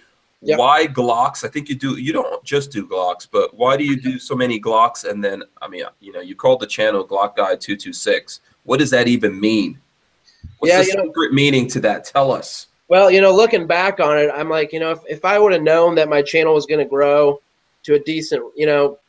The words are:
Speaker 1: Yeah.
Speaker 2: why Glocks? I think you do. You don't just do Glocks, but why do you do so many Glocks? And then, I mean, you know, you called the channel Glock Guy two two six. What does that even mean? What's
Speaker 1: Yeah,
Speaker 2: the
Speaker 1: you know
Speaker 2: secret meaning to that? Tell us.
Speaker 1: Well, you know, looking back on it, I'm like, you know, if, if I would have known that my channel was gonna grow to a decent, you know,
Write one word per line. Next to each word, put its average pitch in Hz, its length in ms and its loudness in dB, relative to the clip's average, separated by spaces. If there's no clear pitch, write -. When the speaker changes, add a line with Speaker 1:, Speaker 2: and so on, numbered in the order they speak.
Speaker 1:
Yeah. 151 160 0
Speaker 2:
why 151 300 2
Glocks? 127 580 -2
I - 20 -8
think 147 220 -10
you 139 60 -4
do. 135 220 -6
You 131 140 -6
don't 254 320 -6
just 139 280 -4
do 101 140 -8
Glocks, 90 460 -4
but 101 240 0
why 127 220 0
do 147 80 -2
you 139 160 -2
do 127 180 -6
so 131 160 -8
many 123 240 -2
Glocks? 113 500 0
And 101 140 -6
then, 98 200 -6
I 120 80 -12
mean, 90 160 -10
you 98 100 -20
know, 90 80 -12
you 90 160 -16
called 127 240 2
the 107 80 -8
channel 101 400 -2
Glock 98 300 -2
Guy 95 180 0
two 101 220 -8
two 90 160 -14
six. - 480 -4
What 131 160 0
does 147 100 0
that 120 180 2
even 107 320 0
mean? 104 400 0
What's 165 160 2
Speaker 1:
Yeah, 185 80 4
Speaker 2:
the 185 60 2
Speaker 1:
you 190 100 -2
know 196 80 -2
Speaker 2:
secret 151 280 -2
meaning 135 360 2
to 123 120 -6
that? 90 220 -2
Tell 139 280 0
us. - 360 -8
Speaker 1:
Well, 190 200 6
you 196 120 6
know, 196 120 6
looking 208 340 2
back 180 340 0
on 147 160 2
it, 147 160 2
I'm 156 160 -6
like, 156 240 -2
you 160 80 -6
know, 160 100 -2
if, 160 160 -6
if 151 160 -10
I 196 160 2
would 208 140 4
have 165 100 0
known 165 320 4
that 156 140 2
my 147 120 2
channel 160 320 2
was 147 120 2
gonna 147 200 0
grow 143 540 2
to 147 120 2
a 147 40 2
decent, 151 440 -4
you 151 120 0
know, 143 420 0